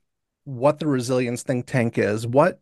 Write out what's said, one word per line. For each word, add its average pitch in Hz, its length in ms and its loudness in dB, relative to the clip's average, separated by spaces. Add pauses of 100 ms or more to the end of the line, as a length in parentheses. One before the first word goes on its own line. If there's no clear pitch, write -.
(440)
what 143 340 0
the 165 80 -6
Resilience 127 560 0
Think 123 240 -4
Tank 117 320 0
is, 107 260 0
what 139 380 2